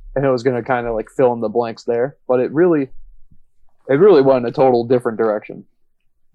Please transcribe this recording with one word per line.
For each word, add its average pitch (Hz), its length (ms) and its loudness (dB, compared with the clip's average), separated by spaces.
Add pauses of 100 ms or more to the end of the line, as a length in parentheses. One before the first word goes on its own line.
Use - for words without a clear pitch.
(160)
and 135 100 -2
it 135 60 2
was 123 100 -2
gonna 123 220 -2
kinda, 120 280 -4
like, 110 240 -6
fill 127 180 2
in 117 80 -6
the 110 60 -4
blanks 113 360 -6
there. 120 340 -4 (100)
But 127 120 0
it 123 120 -2
really, 156 380 0 (1000)
it 143 80 2
really 185 220 6
went 135 240 2
in 117 40 -4
a 123 40 -12
total 127 320 2
different 120 320 -2
direction. 104 480 -4 (680)